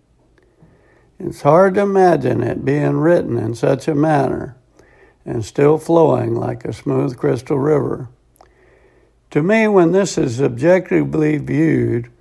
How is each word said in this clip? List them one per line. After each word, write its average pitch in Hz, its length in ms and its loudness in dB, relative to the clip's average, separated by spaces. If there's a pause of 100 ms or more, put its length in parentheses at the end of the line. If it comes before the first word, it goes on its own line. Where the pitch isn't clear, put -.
(1200)
It's - 240 -10
hard 185 320 4
to 202 80 0
imagine 160 600 2
it - 220 -6
being 143 320 -2
written 151 400 0
in 117 180 -4
such 139 340 -2
a 160 60 -2
manner 143 600 -2 (680)
and 120 200 -6
still 147 320 2
flowing 135 580 0
like 120 300 -6
a - 80 -8
smooth 135 460 -4
crystal 139 400 -2
river. 135 500 -2 (1200)
To 147 120 0
me, 214 260 2
when 180 240 4
this 190 240 0
is 131 240 -2
objectively 151 960 0
viewed, 131 720 -2 (100)